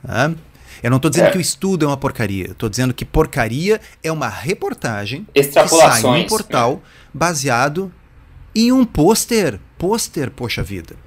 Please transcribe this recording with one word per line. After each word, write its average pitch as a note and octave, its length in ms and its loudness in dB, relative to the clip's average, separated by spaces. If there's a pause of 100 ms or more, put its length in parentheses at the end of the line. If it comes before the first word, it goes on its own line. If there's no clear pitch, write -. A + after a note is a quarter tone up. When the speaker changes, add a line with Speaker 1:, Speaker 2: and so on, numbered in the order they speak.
Speaker 1:
Tá? C#3+ 280 -2 (480)
Eu A#2+ 80 -2
não C3 80 4
tô D3+ 120 2
dizendo E3+ 180 4
Speaker 2:
É. - 40 6
Speaker 1:
que F#3+ 60 -2
o F3+ 40 -2
estudo F#3 420 -2
é D3 60 0
uma C#3+ 80 -2
porcaria. G2+ 500 -4
Eu F#2 80 -12
tô A2+ 140 -6
dizendo B2+ 240 -2
que - 100 -8
porcaria D3+ 760 0 (200)
é D#3+ 80 -4
uma D3 200 -4
reportagem A#2+ 1040 -6
que C#3+ 100 4
sai C#3 80 -2 (120)
num - 20 6
Speaker 2:
Extrapolações, B2+ 640 4
Speaker 1:
portal C#3 460 0
Speaker 2:
né? F#3+ 40 -14 (340)
Speaker 1:
baseado D3 800 -2 (640)
em A#3 160 4
um C4 140 4
pôster. G3 760 0 (180)
Pôster, E3+ 540 -4
poxa - 320 -6
vida. F2+ 320 -10 (120)